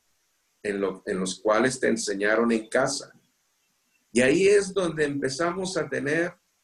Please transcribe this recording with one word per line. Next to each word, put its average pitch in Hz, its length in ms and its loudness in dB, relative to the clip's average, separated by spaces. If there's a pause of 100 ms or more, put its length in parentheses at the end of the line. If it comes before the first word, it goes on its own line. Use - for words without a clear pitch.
(640)
en 101 180 -4
lo, 95 240 -4
en 98 140 -4
los 92 220 -6
cuales 120 400 2
te 123 80 0
enseñaron 110 640 0
en 110 160 -2
casa. 135 440 -2 (1000)
Y 113 80 2
ahí 160 260 4
es 196 260 4
donde 165 320 0
empezamos 170 720 -4
a 156 120 -4
tener 151 500 -4 (260)